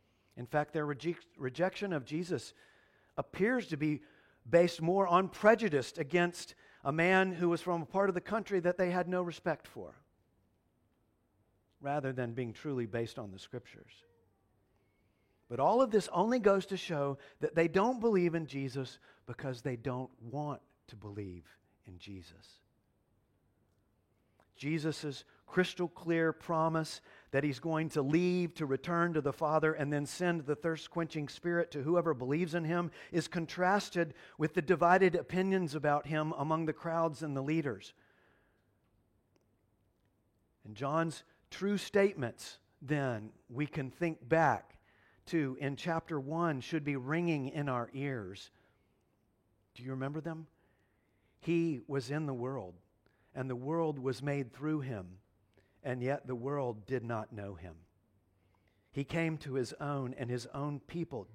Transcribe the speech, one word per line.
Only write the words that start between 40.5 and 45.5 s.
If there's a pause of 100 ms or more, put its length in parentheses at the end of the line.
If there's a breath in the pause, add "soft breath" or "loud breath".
And
John's (280 soft breath)
true
statements, (240)
then, (180)
we
can
think
back (520 soft breath)
to